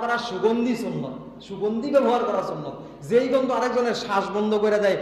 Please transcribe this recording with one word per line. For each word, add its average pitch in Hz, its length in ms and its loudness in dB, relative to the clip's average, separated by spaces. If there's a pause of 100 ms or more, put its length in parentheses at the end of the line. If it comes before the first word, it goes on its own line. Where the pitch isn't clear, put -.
করা 233 160 0
সুগন্ধি 233 580 0
সুন্নাত। 156 680 -8
সুগন্ধি 214 480 -4
ব্যবহার 247 320 4
করা 190 200 -2
সুন্নাত। 147 640 -10
যেই 240 220 4
গন্ধ 262 240 2
আরেকজনের 240 440 0
শ্বাস 196 280 0 (100)
বন্ধ 214 220 2
করে 208 240 2
দেয়, 196 220 4